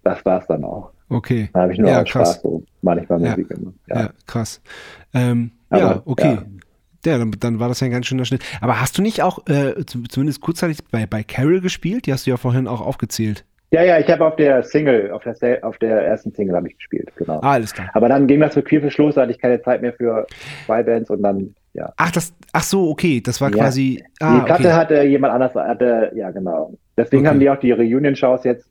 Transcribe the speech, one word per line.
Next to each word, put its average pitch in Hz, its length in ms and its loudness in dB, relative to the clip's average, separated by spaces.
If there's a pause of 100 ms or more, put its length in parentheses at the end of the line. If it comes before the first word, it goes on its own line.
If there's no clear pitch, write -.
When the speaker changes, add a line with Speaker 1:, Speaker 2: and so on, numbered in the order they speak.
Speaker 1:
das 92 200 -2
war's 92 220 0
dann 78 180 -4
auch. - 260 -12 (180)
Speaker 2:
Okay. 117 440 -2
Speaker 1:
Da 90 100 2
hab 90 80 2
ich 92 80 -6
nur 101 120 4
Speaker 2:
Ja, 87 120 4
Speaker 1:
aus 85 60 -2
Spaß - 260 2
Speaker 2:
krass. - 80 -10
Speaker 1:
so 82 200 -4 (200)
manchmal 87 400 0
Speaker 2:
Ja. 98 80 0
Speaker 1:
Musik 92 180 -4
gemacht. 92 260 -14 (140)
Ja. - 140 -4
Speaker 2:
Ja, 104 80 -4 (160)
krass. - 340 -8 (540)
Ähm, 120 380 0 (180)
Speaker 1:
Aber, 101 100 4
Speaker 2:
ja, - 240 2
okay. 127 300 0
Speaker 1:
ja. 101 100 -6 (680)
Speaker 2:
Ja, 127 60 0
dann, 113 200 -2
dann 117 220 -4
war 120 80 -2
das 123 120 -4
ja 135 60 0
ein 120 60 -2
ganz 123 140 -4
schöner 131 180 -4
Schnitt. 123 180 -4 (180)
Aber 117 200 0
hast - 180 -2
du 185 40 0
nicht 214 200 -2
auch, - 240 -2
äh, 143 400 0
zum-, 120 220 -10
zumindest 139 320 -2
kurzzeitig 165 380 -4 (120)
bei, 110 160 -2
bei 107 160 -6
Carol 156 380 0
gespielt? 185 460 -4
Die 139 60 -2
hast 131 140 -4
du 135 40 0
ja 123 60 0
vorhin 127 300 -2
auch 110 140 -6
aufgezählt. - 640 -6 (260)
Speaker 1:
Ja, 165 140 4
ja, 175 140 4
ich 143 100 2
hab 165 120 2
auf 160 160 2
der 139 280 4
Single, 123 480 2
auf 107 120 -10
der 113 120 -6
Sa-, 120 260 -2
auf 113 160 -8
der 110 260 0
ersten 107 280 -2
Single 95 240 -2
hab 87 100 -2
ich - 100 -14
gespielt, - 400 -8
genau. 80 260 -4
Speaker 2:
Ah, 139 100 2
alles 117 220 -2
klar. 92 200 -12
Speaker 1:
Aber 113 140 4
dann 139 200 4
ging 143 120 6
das 151 160 2
mit 139 80 0
Queerfish 147 340 0
los, 147 180 2
da 139 60 4
hatte 120 100 0
ich - 80 -6
keine 123 220 2
Zeit 123 200 0
mehr 120 100 -4
für 113 340 -2 (400)
zwei 113 180 0
Bands 113 260 0
und 104 120 -2
dann, 98 320 -2 (200)
ja. - 220 -10
Speaker 2:
Ach, 170 160 -2
das, 165 200 -4 (200)
ach 160 100 0
so, 190 280 0
okay, 151 300 0
das 120 200 -6
war 139 100 2
Speaker 1:
Ja. - 60 0
Speaker 2:
quasi, 131 480 0 (160)
Speaker 1:
Die 156 40 -4
Speaker 2:
ah, 247 200 6
Speaker 1:
Platte 175 240 2
Speaker 2:
okay. 165 40 6
Speaker 1:
hatte 160 320 4
jemand 135 300 2
anders, 127 200 0
hatte, 113 600 0
ja, 98 160 -8
genau. 85 440 -6 (220)
Deswegen 131 260 2
Speaker 2:
Okay. 151 60 4
Speaker 1:
haben 143 120 4
die 139 100 6
auch 135 80 0
die 123 140 2
Reunion-Shows 127 720 2
jetzt 123 260 -2